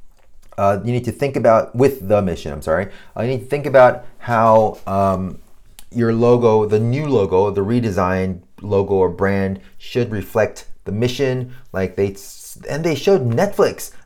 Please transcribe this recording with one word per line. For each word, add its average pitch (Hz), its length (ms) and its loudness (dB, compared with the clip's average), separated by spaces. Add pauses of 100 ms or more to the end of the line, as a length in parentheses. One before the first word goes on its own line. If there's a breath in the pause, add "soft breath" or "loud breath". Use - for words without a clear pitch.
(580)
Uh, 101 280 2
you 120 80 -2
need 123 100 -2
to 113 80 -6
think 135 240 -4
about, 113 400 2
with 131 320 0
the 104 140 4
mission, 85 320 -4
I'm 76 80 -10
sorry. 85 280 -2 (280 loud breath)
Uh, 104 60 -4
you 120 60 -2
need 131 120 -4
to - 40 -14
think 147 200 -4
about 127 400 6 (140 loud breath)
how, 110 680 4
um, 95 540 -2 (500)
your 113 220 0
logo, 113 520 4
the 107 140 2
new 127 280 -2
logo, 101 440 2
the 98 140 -2
redesigned 95 800 -2 (180)
logo 98 320 -2
or 95 160 2
brand 95 500 -2 (180 soft breath)
should - 340 -4
reflect 107 560 -4 (180)
the - 80 -8
mission. 127 600 -2 (200 loud breath)
Like 95 240 -4
they, 101 160 0
s-, - 440 -18 (120)
and 147 160 -6
they 160 100 0
showed 135 340 2
Netflix. 160 640 -2 (140 soft breath)